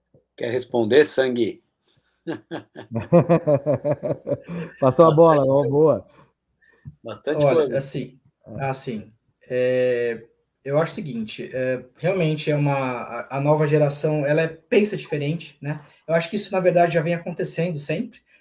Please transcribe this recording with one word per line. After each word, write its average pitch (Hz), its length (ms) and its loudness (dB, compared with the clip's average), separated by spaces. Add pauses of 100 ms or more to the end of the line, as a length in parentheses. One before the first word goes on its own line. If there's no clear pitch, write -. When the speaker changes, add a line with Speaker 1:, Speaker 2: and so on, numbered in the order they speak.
(360)
Speaker 1:
Quer 120 140 -6
responder, 123 540 2
Sangue? 123 580 -2 (640)
Speaker 2:
<laughs> 147 2500 -2
Passou 139 260 6
a - 20 8
Speaker 1:
Bastante 151 80 4
Speaker 2:
bola, 160 260 8
ó, 131 40 0
Speaker 1:
coisa. 135 240 2
Speaker 2:
boa. 139 360 2 (960)
Speaker 1:
Bastante 143 420 -4
Speaker 3:
Olha, 135 160 4
Speaker 1:
coisa. 135 180 -2
Speaker 3:
assim, - 420 -8 (260)
Speaker 2:
É. 107 180 -10
Speaker 3:
assim, 127 480 -8 (360)
é, 123 760 -2 (400)
eu 139 140 -2
acho 160 140 -2
o - 20 -14
seguinte, 117 580 -10
é, 127 320 -4 (120)
realmente 156 540 -2
é 147 60 0
uma, 143 180 0
a, 123 640 -6
a - 20 -2
nova 151 260 2
geração, 147 600 0
ela 151 160 2
é, 165 60 -2
pensa - 480 0
diferente, 151 640 -6
né? 147 200 -8 (260)
Eu 156 80 0
acho 165 140 0
que 220 80 -6
isso, - 160 -6
na 190 80 -2
verdade, 175 340 4
já 165 80 2
vem 170 120 -2
acontecendo 170 640 -4
sempre. 165 420 -6 (200)